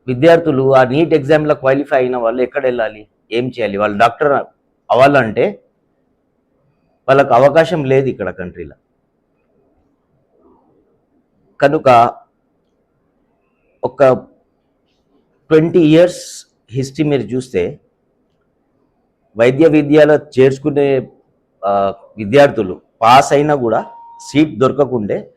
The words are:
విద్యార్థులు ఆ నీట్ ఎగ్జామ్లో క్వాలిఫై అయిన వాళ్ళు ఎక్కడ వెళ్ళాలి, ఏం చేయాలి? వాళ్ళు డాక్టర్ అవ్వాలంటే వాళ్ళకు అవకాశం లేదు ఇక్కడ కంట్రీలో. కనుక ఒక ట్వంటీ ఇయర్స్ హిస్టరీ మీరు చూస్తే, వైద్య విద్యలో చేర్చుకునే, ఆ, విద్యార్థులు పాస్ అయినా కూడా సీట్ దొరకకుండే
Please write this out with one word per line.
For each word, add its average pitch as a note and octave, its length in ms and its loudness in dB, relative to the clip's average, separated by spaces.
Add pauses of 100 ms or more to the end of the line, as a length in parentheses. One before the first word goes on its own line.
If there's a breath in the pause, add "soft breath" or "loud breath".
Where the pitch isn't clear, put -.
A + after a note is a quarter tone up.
విద్యార్థులు D3 580 0 (120)
ఆ B2+ 80 4
నీట్ D3+ 300 0
ఎగ్జామ్లో D3+ 400 0
క్వాలిఫై C#3 420 -2
అయిన B2+ 200 -2
వాళ్ళు A#2+ 260 -4
ఎక్కడ C3+ 220 -4
వెళ్ళాలి, A2 380 -6 (300)
ఏం B2 160 -4
చేయాలి? G#2+ 280 -6
వాళ్ళు G#2 220 -2
డాక్టర్ A#2+ 340 0 (580)
అవ్వాలంటే B2+ 560 2 (1600)
వాళ్ళకు C3+ 260 2
అవకాశం C#3+ 500 2
లేదు C3 240 0
ఇక్కడ F#2+ 220 -8
కంట్రీలో. F2 460 -16 (2750)
కనుక C#3+ 280 0 (2000)
ఒక C3+ 200 -2 (1500)
ట్వంటీ D#3+ 280 2
ఇయర్స్ E3 440 2 (480)
హిస్టరీ C3+ 340 -6
మీరు C#3 180 -2
చూస్తే, G#2+ 580 -6 (1600)
వైద్య C3+ 320 2
విద్యలో D3+ 480 2
చేర్చుకునే, C#3 680 0 (760)
ఆ, G2 100 -4 (440)
విద్యార్థులు G#2+ 580 0 (280)
పాస్ C3 300 4
అయినా D3 220 0
కూడా A#2+ 260 -2 (400)
సీట్ - 380 -2
దొరకకుండే B2+ 600 -2 (180)